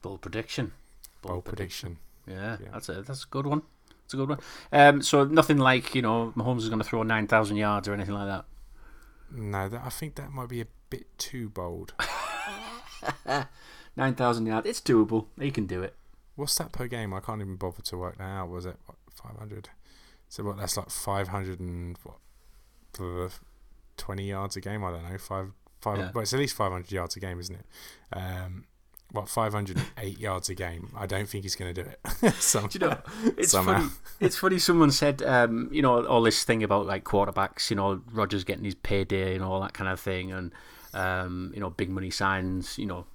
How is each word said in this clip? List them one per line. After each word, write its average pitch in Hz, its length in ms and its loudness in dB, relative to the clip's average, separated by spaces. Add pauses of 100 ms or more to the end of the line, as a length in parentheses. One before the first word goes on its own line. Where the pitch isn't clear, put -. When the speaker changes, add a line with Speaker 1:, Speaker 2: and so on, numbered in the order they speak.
Speaker 1:
Bold 98 180 -12
prediction. 107 520 -6 (500)
Bold 90 100 -6
Speaker 2:
Bold 90 120 -6
Speaker 1:
prediction. 90 520 -8 (280)
Speaker 2:
prediction. 95 180 -10
Speaker 1:
Yeah, 110 200 -6
Speaker 2:
Yeah. 98 100 -14
Speaker 1:
that's - 160 -12
a, 95 120 -8
that's 135 220 -10
a - 40 -16
good 139 200 -4
one. 151 160 0 (400)
That's - 100 -12
a 131 40 -4
good 135 120 0
one. 139 100 -2 (320)
Um, 143 300 10
so 139 220 6
nothing 151 340 8
like, 131 380 6
you 127 80 4
know, 113 340 2
Mahomes 120 220 2
is 110 100 -2
gonna 110 140 0
throw 113 180 0
nine 110 240 2
thousand 104 320 6
yards 104 300 2
or 101 80 -2
anything 101 180 -4
like 101 140 -4
that? 95 180 -4 (880)
Speaker 2:
No, 101 360 -4
that, 120 160 -8
I 127 40 -6
think 151 260 -8
that 143 160 -10
might 127 180 -10
be 120 100 -6
a 113 80 -6 (220)
bit - 280 -12
too 120 320 -8
bold. 90 480 -8
Speaker 1:
<laughs> - 60 -2 (1900)
Nine 131 200 0
thousand 117 300 2
yards. 110 220 0
It's - 140 -4
doable. 110 460 6 (120)
He 139 120 -2
can 110 140 -2
do 92 180 -4
it. - 120 -10 (400)
Speaker 2:
What's 143 200 -2
that 165 160 -4
per 123 160 -4
game? 110 260 -4
I 95 60 -4
can't 107 220 -6
even 95 160 -6
bother 95 260 -6
to - 140 -6
work 90 200 -6
that 95 60 -10
out. 95 260 -6
Was 90 160 -8
it, 87 200 -10
what, - 120 -20 (160)
five 113 240 -16
hundred? 104 320 -14 (600)
So - 140 -10
what, 101 140 -4
that's 98 200 -4
like 98 120 -6
five 98 380 -2
hundred 92 320 -6
and, 87 440 -8
what, - 120 -18 (800)
th-, 90 460 -6 (580)
twenty 98 320 -6
yards 98 260 -6
a 95 60 -8
game? 101 220 -6
I 90 80 -4
don't 85 180 -10
know. 92 80 -8
Five, 95 340 -8 (300)
five, 104 160 -2
Speaker 1:
Yeah. 98 160 -4
Speaker 2:
well, 117 80 0
it's 110 120 -2
at 131 60 2
least 143 160 -2
five 98 160 0
hundred 90 200 -6
yards 87 260 -4
a - 20 -14
game, 92 200 -6
isn't 90 160 -10
it? 95 100 -18 (480)
Um, 92 500 -6 (480)
what, 101 160 -6
five 110 260 0
hundred 98 240 -2
and - 80 0 (120)
eight 98 220 -8
<laughs> - 20 -10
yards 92 260 -4
a 92 80 -4
game? 87 400 -8
I 104 100 -6
don't 98 220 -2
think 101 160 -6
he's 95 120 -4
gonna 90 180 -6
do 90 80 -4
it. - 180 -12 (340)
<laughs> - 20 0
Some-, - 340 2
Speaker 1:
Do 196 100 -6
you 175 80 4
know, 135 100 2 (400)
it's - 140 4
Speaker 2:
somehow. 190 280 6
Speaker 1:
funny, - 100 0 (320)
it's 180 160 4
funny 190 200 2
someone 165 340 8
said, 139 320 2
um, 120 460 4
you 147 120 0
know, 123 240 6
all 123 160 6
this 113 240 6
thing 113 180 4
about, 101 220 4
like, 95 180 -2
quarterbacks, 98 680 0
you 110 60 2
know, 98 260 0 (120)
Rodgers 101 320 0
getting 92 180 -4
his 98 120 -4
payday 95 600 0
and 95 80 -4
all 95 160 0
that 98 140 -6
kind 95 160 -4
of 92 100 -4
thing, 92 320 -4
and, 92 220 -8 (400)
um, 92 600 -2
you 104 60 -10
know, 95 100 -4
big 90 200 -4
money 92 200 -4
signs, 92 680 -2
you 127 80 -4
know 90 300 -6